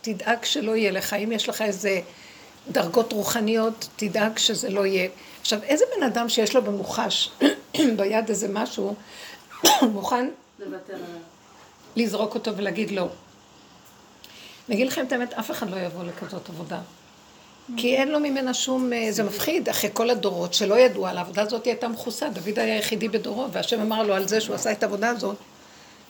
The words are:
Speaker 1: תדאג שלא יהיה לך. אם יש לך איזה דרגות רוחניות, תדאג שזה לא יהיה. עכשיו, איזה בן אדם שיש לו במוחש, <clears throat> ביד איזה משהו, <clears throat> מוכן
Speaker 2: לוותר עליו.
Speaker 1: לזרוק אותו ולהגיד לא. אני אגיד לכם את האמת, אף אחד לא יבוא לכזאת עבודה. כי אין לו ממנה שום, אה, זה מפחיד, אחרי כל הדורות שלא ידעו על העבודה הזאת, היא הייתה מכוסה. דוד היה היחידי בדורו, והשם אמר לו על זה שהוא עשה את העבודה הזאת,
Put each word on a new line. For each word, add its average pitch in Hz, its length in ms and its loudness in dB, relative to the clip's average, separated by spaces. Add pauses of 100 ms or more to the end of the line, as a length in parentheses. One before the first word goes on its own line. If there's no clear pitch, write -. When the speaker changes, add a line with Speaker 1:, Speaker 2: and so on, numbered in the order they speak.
Speaker 1:
תדאג 226 440 -2
שלא 220 320 0
יהיה 214 140 4
לך. 190 240 -2
אם 208 180 -2
יש 220 160 -2
לך 214 140 -2
איזה 196 380 0 (720)
דרגות 226 420 2
רוחניות, 220 840 0
תדאג 214 420 0
שזה 226 320 0
לא 196 160 2
יהיה. 185 220 2 (320)
עכשיו, 214 220 -2
איזה 311 220 4 (120)
בן 381 60 0
אדם 233 260 2
שיש 220 260 2
לו 254 80 8
במוחש, 202 680 -2 (280)
<clears throat> 254 380 2
ביד 214 320 2
איזה 202 200 -2
משהו, 208 460 -2 (680)
<clears throat> - 180 8 (100)
מוכן 240 360 0 (300)
Speaker 2:
לוותר 190 360 -12
עליו. 175 400 -14 (600)
Speaker 1:
לזרוק 220 380 0
אותו 226 220 -4
ולהגיד 202 340 -2
לא. 185 180 -2 (1600)
אני 233 80 0
אגיד 247 100 4
לכם 262 200 -2
את - 60 -2
האמת, 240 220 -4
אף 220 160 -6
אחד 226 200 -4
לא 190 60 -6
יבוא 175 280 -6
לכזאת 170 440 -10
עבודה. 170 320 -10 (960)
כי 247 200 4
אין 269 120 4
לו 302 120 2
ממנה 269 340 0
שום, 254 380 0
אה, 233 200 0
זה 220 100 0
מפחיד, 262 460 0
אחרי 214 240 0
כל 233 180 2
הדורות 180 440 0
שלא 202 240 4
ידעו 196 280 6
על 180 120 -4
העבודה 180 240 -2
הזאת, 220 220 -2
היא 240 80 2
הייתה 233 160 -2
מכוסה. 233 400 -4
דוד 208 300 -4
היה 220 160 2
היחידי 214 340 0
בדורו, 214 440 -2
והשם 220 280 -2
אמר 220 220 0
לו 208 120 2
על 190 140 0
זה 220 120 2
שהוא 214 140 -4
עשה 214 180 -2
את 208 100 -2
העבודה 202 260 0
הזאת, 208 280 -2 (720)